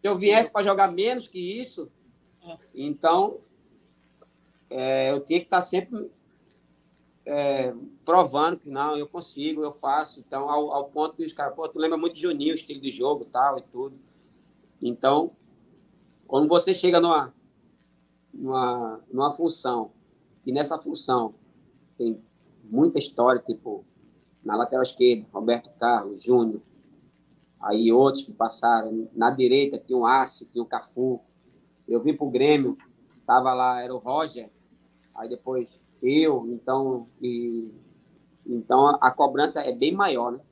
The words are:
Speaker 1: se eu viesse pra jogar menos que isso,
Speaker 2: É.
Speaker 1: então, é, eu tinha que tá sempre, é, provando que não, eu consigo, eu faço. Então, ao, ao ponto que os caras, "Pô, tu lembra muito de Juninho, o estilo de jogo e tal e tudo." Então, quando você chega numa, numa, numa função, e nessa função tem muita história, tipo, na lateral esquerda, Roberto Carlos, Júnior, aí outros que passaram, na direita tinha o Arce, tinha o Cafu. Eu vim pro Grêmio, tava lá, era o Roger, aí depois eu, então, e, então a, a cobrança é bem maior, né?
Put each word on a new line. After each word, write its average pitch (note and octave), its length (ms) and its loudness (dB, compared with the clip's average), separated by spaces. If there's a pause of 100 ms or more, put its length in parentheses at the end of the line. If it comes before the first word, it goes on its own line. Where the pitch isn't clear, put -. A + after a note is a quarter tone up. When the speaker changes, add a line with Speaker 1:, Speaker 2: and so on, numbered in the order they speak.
Speaker 1:
se F#3+ 80 -2
eu G3+ 80 0
viesse G#3 340 4
pra G#3 120 -2
jogar G3 300 4
menos A3+ 340 -2
que - 120 -16 (220)
isso, G3 300 -14 (560)
Speaker 2:
É. E3+ 100 -18 (180)
Speaker 1:
então, E3 640 2 (1300)
é, C3 420 0
eu C#3+ 80 0
tinha E3 200 0
que F3 60 -14
tá F3+ 140 2
sempre, F#3 500 -6 (1120)
é, C#3 500 -2 (300)
provando E3 540 4
que - 100 -20
não, C#3+ 280 -4
eu C#3+ 100 -6
consigo, D3+ 560 -8
eu D3 100 -6
faço. D3 480 -4
Então, C#3 280 -8
ao, D3 240 -2
ao C#3+ 140 -4
ponto D#3 300 -6
que E3 80 -6
os D#3 80 -12
caras, C#3 220 -6
"Pô, D#3+ 140 -8
tu D#3+ 100 -12
lembra D#3+ 200 0
muito E3 160 -4
de D3 80 -16
Juninho, D#3 300 -2
o - 40 -2
estilo C#3 240 -12
de C3+ 100 -6
jogo C3 340 -2
e - 20 -20
tal C3 320 0
e C3 40 -14
tudo." C3+ 340 -10 (840)
Então, C3+ 520 2 (960)
quando D3 220 2
você F3 260 4
chega F3 260 4
numa, D#3 320 0 (1000)
numa, B2 680 -4 (120)
numa C#3+ 240 0
função, B2 540 -4 (540)
e B2+ 80 -4
nessa C#3+ 260 -2
função A#2+ 560 -4 (640)
tem A2+ 240 -4 (440)
muita C#3 340 2
história, B2 460 0
tipo, A2 400 -10 (600)
na G#2+ 120 -2
lateral A#2+ 260 0
esquerda, B2 500 2
Roberto A#2 460 -2
Carlos, G#2 440 0
Júnior, A2+ 380 2 (1000)
aí A2 300 2
outros C3+ 340 6
que - 80 -20
passaram, A2+ 840 -2
na A#2 160 2
direita C3 480 2
tinha B2+ 200 -2
o A#2 80 0
Arce, B2+ 400 0
tinha A#2+ 160 -6
o A2+ 40 -6
Cafu. B2 540 -4 (680)
Eu A#2 140 0
vim D3 120 2
pro C#3+ 160 -4
Grêmio, C#3 460 2 (500)
tava B2+ 280 4
lá, B2+ 280 0
era B2+ 120 -10
o B2 40 -8
Roger, B2 520 -6 (640)
aí A2+ 140 -12
depois B2 520 -8 (220)
eu, C#3 480 2
então, B2+ 580 -4 (140)
e, A#2 460 -6 (800)
então C3 420 2
a, C#3+ 120 2
a B2+ 100 4
cobrança C#3+ 520 0
é C3+ 100 -4
bem C3+ 200 0
maior, C#3 400 -2
né? C3 80 -12 (120)